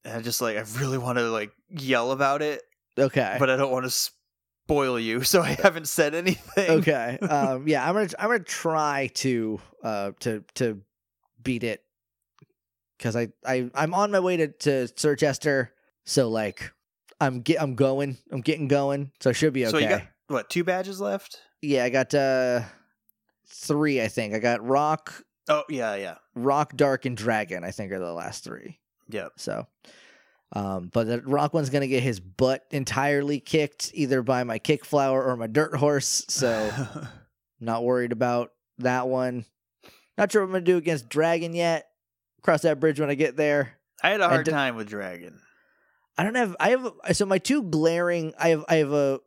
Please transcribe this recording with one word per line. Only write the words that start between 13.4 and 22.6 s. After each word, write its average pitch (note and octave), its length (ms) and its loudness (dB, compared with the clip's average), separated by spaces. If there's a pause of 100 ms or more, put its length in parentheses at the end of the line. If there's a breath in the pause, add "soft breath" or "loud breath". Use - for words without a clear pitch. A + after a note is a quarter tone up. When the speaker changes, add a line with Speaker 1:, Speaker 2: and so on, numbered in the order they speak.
Speaker 2:
I, B2+ 280 -2
I'm D#3 200 0
on G3+ 160 2
my G3+ 100 4
way F3+ 180 2
to, D#3 100 2
to C3+ 480 0
Sir D3+ 200 2
Chester, C3+ 560 0 (320)
so, B2+ 240 2
like, A2 440 -4 (480)
I'm C3 200 0
get-, D#3+ 220 2
I'm C3+ 140 -2
going, C3+ 420 0 (120)
I'm C3+ 120 -6
getting D3+ 260 -2
going, C#3 420 0 (100)
so - 100 4
I - 20 0
should D3+ 220 2
be B2+ 100 0
Speaker 1:
So A2+ 140 0
you D3 80 2
Speaker 2:
okay. - 120 2
Speaker 1:
got, - 40 -8 (260)
what, C3 220 -4
two F3 140 0
badges F#3 360 -4
left? G3 400 -6 (220)
Speaker 2:
Yeah, C#3 220 2
I B2 60 0
got, C3 240 0
uh, C3 480 2 (840 loud breath)